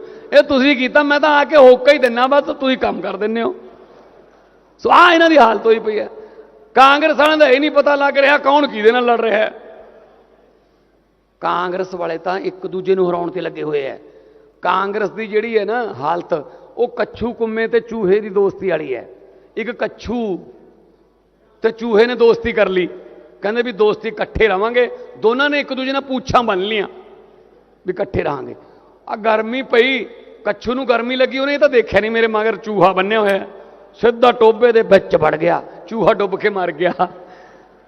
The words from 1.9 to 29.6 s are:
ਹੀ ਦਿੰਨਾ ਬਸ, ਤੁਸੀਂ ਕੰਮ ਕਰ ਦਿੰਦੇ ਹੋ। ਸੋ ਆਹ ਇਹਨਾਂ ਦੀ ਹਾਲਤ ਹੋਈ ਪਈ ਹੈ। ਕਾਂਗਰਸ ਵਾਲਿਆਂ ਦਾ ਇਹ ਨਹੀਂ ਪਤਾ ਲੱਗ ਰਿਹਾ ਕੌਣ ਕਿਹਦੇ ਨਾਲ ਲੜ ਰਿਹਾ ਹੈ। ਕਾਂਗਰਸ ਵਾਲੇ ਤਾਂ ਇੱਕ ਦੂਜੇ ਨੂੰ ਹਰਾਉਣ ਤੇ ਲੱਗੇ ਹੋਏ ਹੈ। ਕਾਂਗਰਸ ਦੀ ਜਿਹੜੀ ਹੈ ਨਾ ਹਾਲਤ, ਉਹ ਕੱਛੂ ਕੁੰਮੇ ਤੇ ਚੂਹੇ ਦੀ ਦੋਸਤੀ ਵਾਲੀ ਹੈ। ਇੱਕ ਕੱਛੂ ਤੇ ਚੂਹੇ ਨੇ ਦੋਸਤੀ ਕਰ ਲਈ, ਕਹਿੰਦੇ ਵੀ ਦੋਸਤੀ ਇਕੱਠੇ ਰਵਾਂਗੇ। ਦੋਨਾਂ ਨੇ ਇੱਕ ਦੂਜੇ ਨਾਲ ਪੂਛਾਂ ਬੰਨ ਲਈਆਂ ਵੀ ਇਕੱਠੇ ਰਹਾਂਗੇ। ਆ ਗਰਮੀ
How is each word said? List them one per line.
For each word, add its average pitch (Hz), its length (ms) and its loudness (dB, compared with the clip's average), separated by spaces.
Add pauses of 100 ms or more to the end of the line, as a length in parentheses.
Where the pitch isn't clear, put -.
ਹੀ 302 60 0
ਦਿੰਨਾ 247 280 0
ਬਸ, 285 180 2
ਤੁਸੀਂ 262 340 -2
ਕੰਮ 202 220 -4
ਕਰ 190 160 -8
ਦਿੰਦੇ 220 260 -4
ਹੋ। 240 120 -4 (1200)
ਸੋ 226 120 -2
ਆਹ 349 220 6
ਇਹਨਾਂ 330 180 4
ਦੀ 302 80 6
ਹਾਲਤ 226 280 4
ਹੋਈ 226 120 4
ਪਈ 214 200 -4
ਹੈ। 208 100 -6 (680)
ਕਾਂਗਰਸ 285 420 4
ਵਾਲਿਆਂ 302 200 2
ਦਾ 302 120 6
ਇਹ 262 120 4
ਨਹੀਂ 302 100 0
ਪਤਾ 285 240 2
ਲੱਗ 277 240 0
ਰਿਹਾ 277 200 4
ਕੌਣ 277 280 2
ਕਿਹਦੇ 220 260 2
ਨਾਲ 247 120 0
ਲੜ 233 160 2
ਰਿਹਾ 214 180 0
ਹੈ। 214 140 -2 (1900)
ਕਾਂਗਰਸ 180 540 -6
ਵਾਲੇ 165 240 -8
ਤਾਂ 180 200 -6
ਇੱਕ 190 280 -10
ਦੂਜੇ 185 280 -4
ਨੂੰ 185 160 0
ਹਰਾਉਣ 170 200 -4
ਤੇ 175 100 -8
ਲੱਗੇ 156 220 -8
ਹੋਏ 147 200 -4
ਹੈ। 123 180 -10 (600)
ਕਾਂਗਰਸ 196 480 -2
ਦੀ 220 160 -10
ਜਿਹੜੀ 214 320 -2
ਹੈ 202 60 -2
ਨਾ 226 300 -4
ਹਾਲਤ, 156 500 -4 (320)
ਉਹ 233 120 -2
ਕੱਛੂ 220 440 -6
ਕੁੰਮੇ 226 340 -4
ਤੇ 226 140 0
ਚੂਹੇ 220 400 0
ਦੀ 214 80 -8
ਦੋਸਤੀ 190 420 -2
ਵਾਲੀ 151 240 -4
ਹੈ। 104 140 -12 (480)
ਇੱਕ 220 140 -8
ਕੱਛੂ 220 680 -6 (1200)
ਤੇ 226 80 0
ਚੂਹੇ 226 360 0
ਨੇ 247 80 -2
ਦੋਸਤੀ 226 380 2
ਕਰ 196 160 2
ਲਈ, 185 180 0 (560)
ਕਹਿੰਦੇ 226 200 -2
ਵੀ 240 100 -6
ਦੋਸਤੀ 214 360 0
ਇਕੱਠੇ 214 400 -2
ਰਵਾਂਗੇ। 233 420 0 (280)
ਦੋਨਾਂ 254 320 0
ਨੇ 285 100 -2
ਇੱਕ 277 120 -6
ਦੂਜੇ 262 200 -6
ਨਾਲ 277 100 -4
ਪੂਛਾਂ 262 400 -2
ਬੰਨ 202 180 -2
ਲਈਆਂ 208 280 -4 (1000)
ਵੀ 180 60 -6
ਇਕੱਠੇ 190 300 -6
ਰਹਾਂਗੇ। 131 320 -8 (540)
ਆ - 80 -8
ਗਰਮੀ 220 460 -2